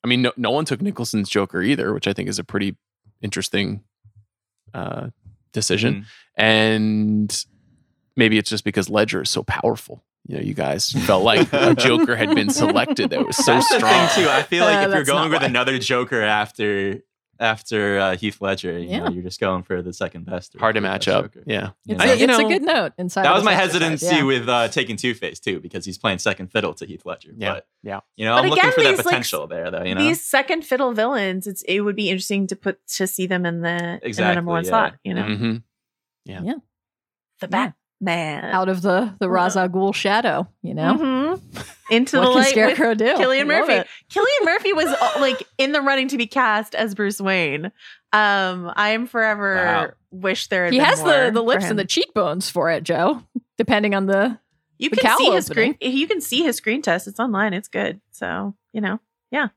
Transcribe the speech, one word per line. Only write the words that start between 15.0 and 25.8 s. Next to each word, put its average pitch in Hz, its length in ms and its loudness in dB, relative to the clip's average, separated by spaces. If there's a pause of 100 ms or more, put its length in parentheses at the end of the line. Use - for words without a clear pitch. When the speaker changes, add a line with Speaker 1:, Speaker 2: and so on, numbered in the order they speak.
Speaker 3:
not 185 60 2
Speaker 2:
going 156 160 0
with 165 120 2
Speaker 3:
why. 135 40 2
Speaker 2:
another 127 320 0
Joker 123 420 0
after, 104 760 0 (400)
after, 107 600 0
uh, 92 160 2
Heath 101 240 -6
Ledger, 95 360 -2
you 87 120 -8
Speaker 3:
Yeah. 90 160 -4
Speaker 2:
know, 90 60 0
you're 90 120 -8
just 90 160 -12
going 95 240 0
for 90 200 -6
the 90 100 -8
second 87 340 -8
best 90 300 -10
or - 20 -20
Speaker 1:
Hard 110 160 -2
to 107 60 0
Speaker 2:
the - 80 -2
Speaker 1:
match 95 180 -4
Speaker 2:
best 95 100 2
Speaker 1:
up. 95 160 0
Speaker 2:
Joker. - 140 -20
Speaker 1:
Yeah. 101 240 -6 (140)
Speaker 2:
You 214 100 -8
Speaker 3:
It's - 40 -6
Speaker 2:
know? 180 60 2
Speaker 3:
a, 240 80 6
it's - 100 4
Speaker 1:
You - 40 6
know, 247 180 4
Speaker 3:
a - 40 0
good 269 140 0
note 294 360 0
inside 180 240 -4
Speaker 2:
That 151 80 6
Speaker 3:
of 180 60 6
Speaker 2:
was 208 80 2
Speaker 3:
the 214 60 4
Speaker 2:
my 185 40 4
Speaker 3:
text 185 220 2
thread. 165 60 2
Speaker 2:
hesitancy 165 340 0
Speaker 3:
Yeah. 147 80 2
Speaker 2:
with, 123 240 0
uh, 120 180 2
taking 117 300 -4
Two-Face, 101 420 -4
too, 92 220 -4
because 87 240 -12